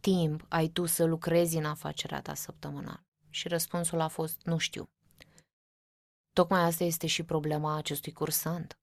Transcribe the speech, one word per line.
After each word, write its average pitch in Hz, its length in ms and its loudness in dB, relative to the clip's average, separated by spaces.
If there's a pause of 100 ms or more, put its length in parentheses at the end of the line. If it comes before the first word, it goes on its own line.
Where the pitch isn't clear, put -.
timp 165 480 2
ai 160 200 2
tu 175 180 -2
să 165 180 2
lucrezi 165 520 4
în 151 80 2
afacerea 151 580 -4
ta 151 120 -8
săptămânal?” - 680 -10 (280)
Și - 180 -6
răspunsul 170 520 0
a 160 80 2
fost, 160 340 -6
„Nu 165 160 0
știu.” - 260 -4 (1500)
Tocmai 180 280 4
asta 170 240 2
este 165 220 -2
și 165 180 -2
problema 151 520 -2
acestui 151 360 -6
cursant 160 680 -4